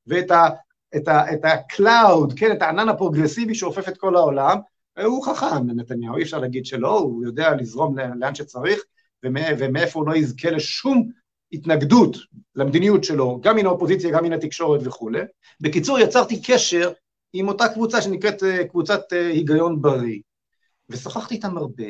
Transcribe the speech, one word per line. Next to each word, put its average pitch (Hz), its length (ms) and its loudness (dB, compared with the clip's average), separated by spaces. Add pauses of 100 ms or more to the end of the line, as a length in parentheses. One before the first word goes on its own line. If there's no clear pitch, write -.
ואת 180 240 -2
ה-, 170 180 6 (480)
את 147 120 -6
ה-, 151 240 4
את 156 120 -2
ה-cloud, 180 920 4
כן, 214 160 4
את 202 100 -2
הענן 175 260 0
הפרוגרסיבי 170 680 0
שאופף 185 340 -6
את 180 100 -10
כל 185 180 2
העולם. 151 420 4 (460)
הוא 247 200 -2
חכם, 143 420 -2
נתניהו, 117 500 -6
אי 165 60 -2
אפשר 156 160 -6
להגיד 127 280 -6
שלא, 135 320 0
הוא 123 260 -4
יודע 147 300 0
לזרום 135 440 -4
ל-, 127 120 -6 (100)
לאן 135 140 -4
שצריך, 143 500 -4 (400)
ומא-, 147 340 -2
ומאיפה 151 400 -2
הוא 151 100 -2
לא 160 80 0
יזכה 151 340 -2
לשום 233 580 0 (440)
התנגדות 160 640 4 (380)
למדיניות 170 500 2
שלו, 127 360 -2
גם 220 160 4
מן 202 100 2
האופוזיציה, 180 440 0
גם 165 140 2
מן 170 80 -2
התקשורת 156 520 -2
וכולי. 113 360 -6 (400)
בקיצור, 156 380 0
יצרתי 226 440 2
קשר 175 500 2 (400)
עם 190 160 -4
אותה 202 200 0
קבוצה 220 340 -2
שנקראת, 196 400 -2
אה, 185 220 0
קבוצת, 175 480 -2
אה, 175 140 0
היגיון 160 560 0
בריא, 120 380 0 (720)
ושוחחתי - 440 -10
איתם 208 220 -6
הרבה, 120 340 -8